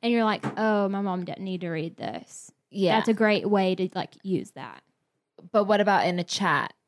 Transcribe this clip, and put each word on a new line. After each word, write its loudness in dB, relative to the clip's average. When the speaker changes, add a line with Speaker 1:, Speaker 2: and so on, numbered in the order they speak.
Speaker 1:
And 0
you're 2
like, 0
"Oh, 2
my -4
mom -4
didn't -10
need -6
to -6
read -6
this." -12
Speaker 2:
Yeah. 2
Speaker 1:
That's 2
a 2
great 2
way 2
to, -2
like, -8
use -2
that. -16
Speaker 2:
But 4
what 4
about 4
in 0
a -2
chat, 0